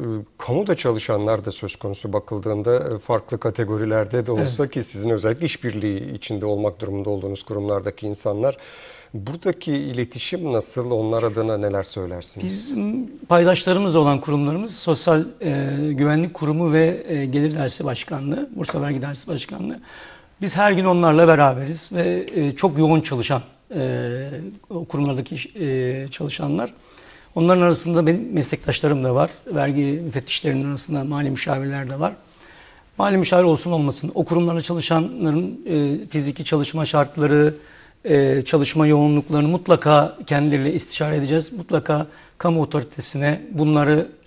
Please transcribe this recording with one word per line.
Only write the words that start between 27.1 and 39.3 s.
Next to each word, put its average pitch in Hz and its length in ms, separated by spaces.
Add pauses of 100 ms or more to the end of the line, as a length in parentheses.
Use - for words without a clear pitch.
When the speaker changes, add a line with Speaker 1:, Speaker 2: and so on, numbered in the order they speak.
Speaker 2:
Onların 175 260
arasında 170 460
benim 214 260
meslektaşlarım 143 720
da 127 120
var. 147 160 (160)
Vergi 143 580
müfettişlerinin 139 640
arasında 139 340
mali 143 280
müşavirler 139 580
de 139 100
var. 185 160 (840)
Mali 196 200
müşavir 180 260
olsun 175 280
olmasın, 151 440
o 170 100
kurumlarda 170 360
çalışanların, 170 1000 (100)
e, 147 380
fiziki 143 360
çalışma 151 420
şartları, 151 680 (520)
e, 139 360
çalışma 151 460
yoğunluklarını 147 600